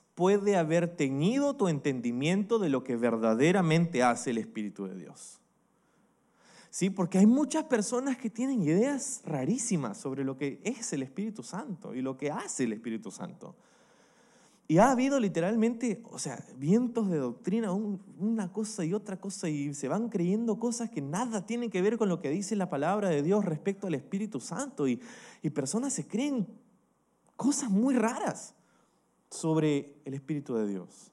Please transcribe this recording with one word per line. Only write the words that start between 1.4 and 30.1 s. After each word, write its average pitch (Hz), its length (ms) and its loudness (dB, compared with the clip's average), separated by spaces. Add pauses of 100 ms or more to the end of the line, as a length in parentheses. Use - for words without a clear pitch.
tu 202 120 2
entendimiento 147 880 0
de 190 120 2
lo 131 120 2
que 123 140 -2
verdaderamente 147 1040 4
hace 123 280 2
el 113 80 0
Espíritu 104 480 -6
de 95 100 -10
Dios". - 420 -16 (1300)
¿Sí? 190 200 0
Porque 185 280 0
hay 196 80 10
muchas 294 380 4
personas 254 520 0
que 233 140 -6
tienen 254 320 -2
ideas 226 640 0
rarísimas 151 720 -2
sobre 135 260 -6
lo 131 120 -4
que 135 280 -6
es 226 280 -6
el 143 120 -4
Espíritu 202 400 -8
Santo 180 500 -10
y 127 80 -6
lo 131 140 -4
que 139 160 -4
hace 185 320 -4
el 113 80 0
Espíritu 110 400 -8
Santo. - 440 -14 (1120)
Y 160 100 6
ha 247 140 8
habido 269 260 2
literalmente, 220 840 0 (120)
o - 80 -12
sea, 131 240 -8 (120)
vientos 214 540 2
de 165 80 0
doctrina, 180 540 -2
un, 202 280 -4 (200)
una 208 320 -2
cosa 208 320 -4
y 165 100 0
otra 208 220 -6
cosa, 190 320 -6
y 147 260 -2
se 135 140 -6
van 208 200 -2
creyendo 208 520 0
cosas 233 300 -2
que - 120 -6
nada 196 420 -2
tienen 240 260 -4
que 220 120 0
ver 220 160 2
con 220 100 2
lo 170 120 0
que 139 100 -2
dice 190 240 -2
la 190 160 0
palabra 185 380 2
de 143 160 2
Dios 196 200 4
respecto 190 440 -4
al 165 80 0
Espíritu 196 420 -4
Santo. 170 480 -2
Y, 123 140 2 (420)
y 156 80 -2
personas 214 420 -2
se - 140 -6
creen 254 400 0 (880)
cosas 277 340 0
muy 233 280 4
raras 247 580 -2 (760)
sobre 151 760 0
el 135 100 -6